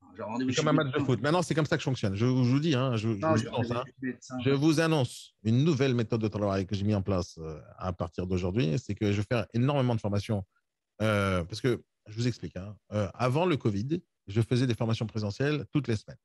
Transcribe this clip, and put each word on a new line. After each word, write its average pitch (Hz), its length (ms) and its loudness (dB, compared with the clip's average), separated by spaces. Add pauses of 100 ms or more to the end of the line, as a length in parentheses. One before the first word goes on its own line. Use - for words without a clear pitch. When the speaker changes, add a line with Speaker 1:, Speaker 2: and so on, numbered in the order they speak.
(160)
Speaker 1:
J'ai 110 80 -10
rendez-vous 120 280 -4
Speaker 2:
C'est - 60 0
comme 151 60 0
Speaker 1:
chez 151 60 2
Speaker 2:
un - 20 2
Speaker 1:
le 151 60 4
Speaker 2:
match 156 80 2
de 131 60 -6
Speaker 1:
médecin. 143 140 -2
Speaker 2:
foot. 127 160 0
Maintenant, 156 200 2
c'est 160 140 -2
comme 151 100 2
ça 165 100 0
que 147 60 -2
je - 40 -6
fonctionne. 113 300 -2
Je, 107 100 0
je 127 60 4
vous 131 280 4
dis, 151 160 2
hein, 123 200 0
je, 110 140 0
je 113 60 0
Speaker 1:
Non, 104 160 0
Speaker 2:
vous 107 60 4
Speaker 1:
j'ai 113 100 -2
Speaker 2:
annonce, - 80 -8 (120)
Speaker 1:
rendez-vous 117 120 -2
Speaker 2:
hein. 127 60 -6
Speaker 1:
chez - 160 -20
le 131 80 -4
médecin. 127 340 -10
Speaker 2:
Je 131 80 2
vous 143 280 4
annonce 160 540 0 (100)
une 117 200 4
nouvelle 139 320 4
méthode 113 260 0
de 110 60 0
travail 98 400 0
que 101 80 -4
j'ai 98 80 -2
mise 107 120 2
en 98 60 0
place, 90 380 -2
euh, 80 200 -10 (180)
à 92 160 -4
partir 87 340 -6
d'aujourd'hui, 95 500 0
c'est 101 180 -6
que 104 160 0
je 101 60 0
vais 107 100 -4
faire 117 260 -2
énormément 127 420 2
de 107 60 -4
formations, 101 440 -2 (560)
euh, 98 440 2
parce 98 160 -10
que, 117 200 0 (260)
je 107 80 -16
vous 120 120 -2
explique, 90 300 -6
hein, 98 180 -12 (180)
euh, 104 200 0
avant 127 320 0
le 175 120 2
covid, 120 440 -2 (260)
je 101 140 0
faisais 127 260 2
des 117 80 2
formations 113 320 -2
présentielles 117 640 -2
toutes 143 160 0
les 117 80 2
semaines. 73 300 -8